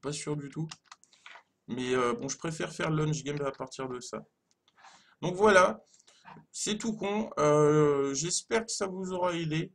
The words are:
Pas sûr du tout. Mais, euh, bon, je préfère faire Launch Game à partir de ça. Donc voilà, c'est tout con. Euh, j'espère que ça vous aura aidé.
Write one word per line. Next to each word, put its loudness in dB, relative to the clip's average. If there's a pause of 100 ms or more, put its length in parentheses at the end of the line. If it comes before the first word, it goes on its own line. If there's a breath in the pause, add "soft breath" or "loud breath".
Pas -6
sûr -6
du -8
tout. -6 (1000 loud breath)
Mais, -2
euh, 2
bon, -6
je -8
préfère -6
faire -4
Launch 0
Game -4
à -4
partir -8
de -8
ça. -12 (920 loud breath)
Donc -4
voilà, 6 (720 loud breath)
c'est -4
tout -4
con. -4 (100)
Euh, 4
j'espère -2
que -10
ça -4
vous -6
aura 0
aidé. -2